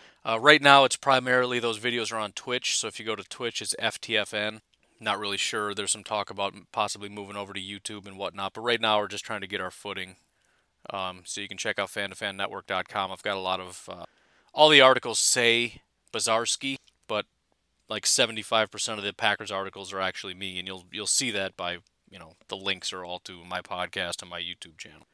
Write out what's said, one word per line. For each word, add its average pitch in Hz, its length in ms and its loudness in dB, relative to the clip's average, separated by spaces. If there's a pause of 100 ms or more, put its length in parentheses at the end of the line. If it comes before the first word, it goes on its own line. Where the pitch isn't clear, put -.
(260)
uh, 113 140 0
right 147 200 10
now 139 260 10
it's - 100 2
primarily, 127 640 2
those 113 180 0
videos 113 340 -2
are 113 60 -4
on 104 140 -4
Twitch. - 440 -4
So 117 120 -2
if - 120 -10
you 107 60 -14
go 110 100 -2
to 98 80 -8
Twitch, - 380 -6
it's - 160 -4
F - 240 -2
T 110 160 -2
F 104 160 -2
N. 107 300 -4 (360)
Not 107 200 -2
really 101 180 -2
sure. 104 380 -2
There's 101 160 -2
some 104 120 -6
talk 104 280 -4
about 98 240 -4
m-, 95 160 -20
possibly 101 380 -4
moving 101 280 -12
over 98 160 -10
to 98 80 -8
YouTube 101 460 -12
and 95 100 -16
whatnot. 98 360 -6
But 110 80 -12
right 117 200 0
now 110 160 4
we're 104 100 0
just 98 180 -10
trying 104 160 -8
to 95 60 -8
get 98 140 -6
our 92 80 -6
footing. 95 460 -10 (760)
Um, 92 340 -6
so - 160 -10
you 101 80 -8
can 95 120 -12
check 107 180 -2
out 101 140 -2
fan 101 180 -4
to 92 60 -16
fan 98 200 -6
network 98 300 -6
dot 92 220 -2
com. 95 240 -2
I've 90 100 -12
got 101 160 -2
a - 20 -6
lot 92 200 -2
of, 90 280 -14
uh, 90 180 -12 (460)
all 151 180 8
the 143 120 12
articles 123 380 8
say 120 640 2 (280)
Bazarski, 117 680 -2 (300)
but, 107 200 -4 (600)
like, 107 200 -4
seventy-five 110 640 2
percent 107 260 -4
of 101 80 -4
the 101 80 -4
Packers 104 380 0
articles 98 420 -8
are 95 80 -4
actually 92 320 -6
me, 92 240 -10
and 90 100 -8
you'll, 92 240 -12
you'll 104 140 -8
see 127 240 0
that 98 260 -2
by, 87 220 -4 (320)
you 95 80 -20
know, 80 160 -20 (140)
the 101 100 -8
links 95 340 -4
are 92 140 -10
all 90 140 -8
to 87 260 -16
my 90 160 -6
podcast 90 600 -6
and 90 80 -16
my 87 100 -8
YouTube 85 380 -14
channel. 76 340 -20